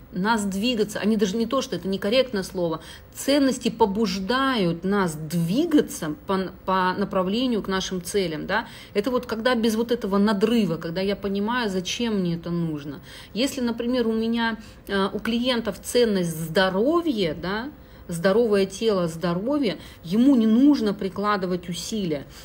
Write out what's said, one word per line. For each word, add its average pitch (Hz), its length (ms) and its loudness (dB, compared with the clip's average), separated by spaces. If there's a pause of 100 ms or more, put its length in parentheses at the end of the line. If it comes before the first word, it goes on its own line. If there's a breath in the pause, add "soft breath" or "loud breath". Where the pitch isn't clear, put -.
(120)
нас 208 320 0
двигаться. 202 560 -2
Они 214 160 2
даже 196 200 2
не 233 100 0
то, 262 160 0
что - 120 -6
это 175 140 -4
некорректное 202 560 0
слово. 170 360 -2 (320 loud breath)
Ценности 269 580 2
побуждают 196 1120 0
нас 190 320 0
двигаться 175 960 0 (140)
по, 190 100 0 (260)
по 185 320 2
направлению 202 640 0
к - 80 -6
нашим 185 340 -4
целям, 165 440 -2
да. 214 200 -2 (280 loud breath)
Это 202 160 0
вот 247 160 0
когда 233 300 0
без 220 180 2
вот 233 160 0
этого 208 280 0
надрыва, 208 580 4
когда 165 240 -4
я 196 160 0
понимаю, 208 520 -2
зачем 196 520 -2
мне 175 160 0
это 170 140 -8
нужно. 151 500 -4 (340 loud breath)
Если, 262 260 -2
например, 240 460 -2
у 226 60 0
меня, 226 440 -2 (300 loud breath)
э, 196 260 0
у 214 60 -6
клиентов 233 640 -2
ценность 202 480 2
здоровья, 190 1040 2
да, 196 340 -4 (420 loud breath)
здоровое 196 540 4
тело, 196 420 0
здоровье, 180 720 -2 (260 loud breath)
ему 233 320 4
не 220 120 4
нужно 226 480 6
прикладывать 190 760 -2
усилия. 170 560 -4 (200 loud breath)